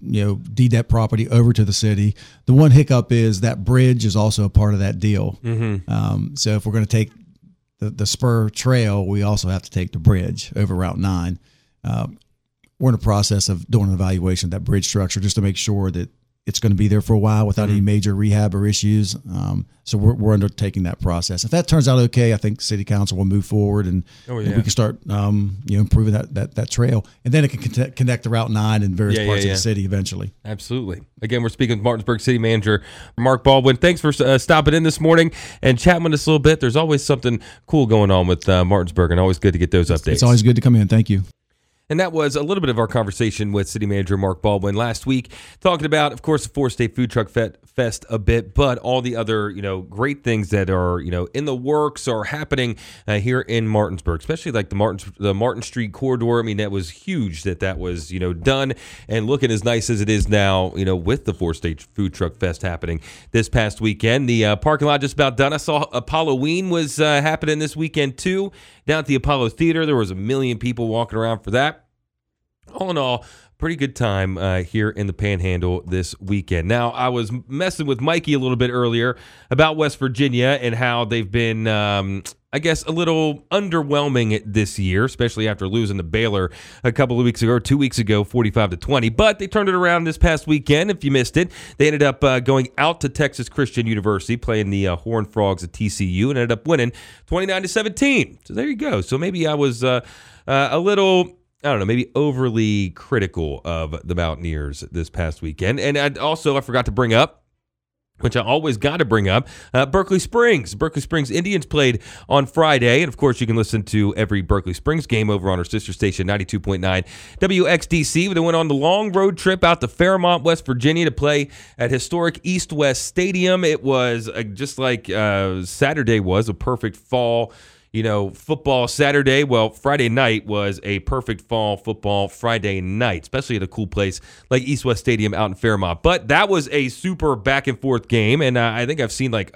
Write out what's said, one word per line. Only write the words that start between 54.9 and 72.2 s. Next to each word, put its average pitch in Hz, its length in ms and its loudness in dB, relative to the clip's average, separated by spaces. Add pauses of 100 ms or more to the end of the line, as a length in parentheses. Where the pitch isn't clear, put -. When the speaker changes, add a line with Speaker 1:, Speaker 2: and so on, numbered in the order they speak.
Speaker 2:
the 101 140 0
Martin 113 300 -2
Street 110 320 -8
corridor. 120 460 0
I - 20 0
mean, 107 160 -4
that 104 120 -4
was 92 200 -4
huge 104 540 -6
that 90 160 -6
that 92 180 -4
was, 87 340 -8
you 90 80 -8
know, 90 140 -2
done 135 400 0 (340)
and 107 180 -2
looking 131 240 0
as 104 140 -2
nice 117 240 0
as 107 140 0
it 104 80 0
is 107 180 0
now, 98 480 2
you 95 80 -2
know, 95 120 0
with 101 280 -2
the 104 80 -2
Four 82 220 -2
State 80 260 -6 (140)
Food 98 180 -4
Truck 85 240 -6
Fest 87 240 -4
happening 82 400 -6 (300)
this 113 180 0
past 107 320 0
weekend. 113 480 0
The, 117 160 2
uh, 104 120 2
parking 147 320 0
lot 147 120 2
just 139 140 -6
about 135 240 0
done. 139 160 2
I 151 40 -4
saw 147 340 -2
Apollo 151 420 -2
Ween 165 340 -2
was, 160 320 -4
uh, 147 220 2
happening 151 380 -2
this 151 140 -6
weekend, 147 440 -4
too. 190 340 -4 (340)
Down 151 140 0
at 135 60 -8
the 139 80 2
Apollo 131 360 0
Theater, 165 360 0
there 147 100 2
was 107 140 0
a 92 40 -8
million 120 440 -4
people 120 300 -4
walking 110 300 -4
around 113 220 -2
for 95 120 -12
that. 139 320 -2 (920)